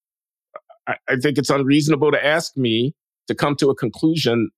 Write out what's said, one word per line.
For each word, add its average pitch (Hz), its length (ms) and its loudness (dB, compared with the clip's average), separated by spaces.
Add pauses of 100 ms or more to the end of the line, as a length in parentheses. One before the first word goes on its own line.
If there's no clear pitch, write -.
(880)
I, 113 80 -4 (120)
I 131 100 -2
think 131 200 0
it's 139 120 0
unreasonable 147 600 2
to 131 140 0
ask 156 320 -2
me 120 380 0 (320)
to 117 80 -2
come 143 220 0
to 143 120 2
a 131 60 0
conclusion 120 840 -2